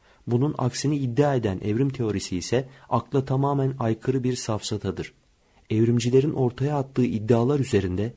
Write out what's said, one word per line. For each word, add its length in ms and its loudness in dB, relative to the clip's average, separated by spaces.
Bunun 320 0
aksini 380 -2
iddia 380 0
eden 300 0
evrim 240 0
teorisi 480 -2
ise 320 -2
akla 360 -2
tamamen 540 0
aykırı 460 -2
bir 120 0
safsatadır. 760 -4
Evrimcilerin 640 4
ortaya 460 0
attığı 260 0
iddialar 560 2
üzerinde 560 0